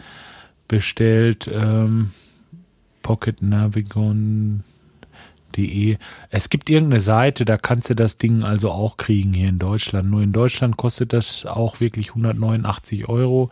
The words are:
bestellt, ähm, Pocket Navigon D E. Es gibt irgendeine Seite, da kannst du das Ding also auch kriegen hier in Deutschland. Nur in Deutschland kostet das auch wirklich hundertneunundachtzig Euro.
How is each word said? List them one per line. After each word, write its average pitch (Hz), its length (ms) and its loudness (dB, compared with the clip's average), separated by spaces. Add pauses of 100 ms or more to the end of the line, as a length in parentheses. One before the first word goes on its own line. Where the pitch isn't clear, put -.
(680)
bestellt, 113 840 2
ähm, 110 640 0 (920)
Pocket 110 400 -4
Navigon 107 1200 -2 (920)
D 101 80 0
E. 104 320 0 (320)
Es - 200 -2
gibt - 200 -2
irgendeine 151 320 4
Seite, 117 420 2
da 107 140 2
kannst - 320 -2
du 127 40 2
das 110 240 0
Ding 113 260 2
also 104 280 0
auch 104 240 -4
kriegen 98 380 0
hier 95 160 2
in 92 100 0
Deutschland. 98 500 -2
Nur 104 120 2
in 101 100 2
Deutschland 117 460 0
kostet 120 340 -2
das - 340 -2
auch 113 360 -4
wirklich 113 340 -4
hundertneunundachtzig 110 960 -2
Euro. 127 420 0